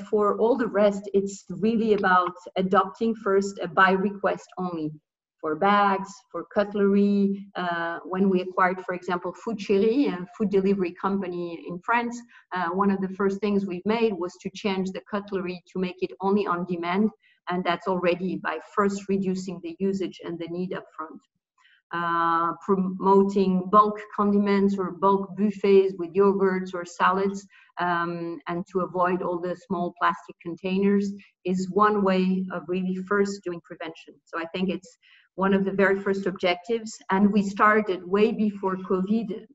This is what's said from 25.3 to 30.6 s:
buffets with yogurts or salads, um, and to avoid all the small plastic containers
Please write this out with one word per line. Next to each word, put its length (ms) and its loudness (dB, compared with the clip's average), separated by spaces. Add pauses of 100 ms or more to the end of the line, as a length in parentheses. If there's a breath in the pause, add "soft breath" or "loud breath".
buffets 600 4
with 160 -6
yogurts 600 2
or 100 -6
salads, 640 -2 (320 soft breath)
um, 600 -4 (100)
and 220 -4
to 100 -2
avoid 400 0
all 180 -4
the 160 -4
small 420 -6
plastic 460 -4
containers 680 0 (320 loud breath)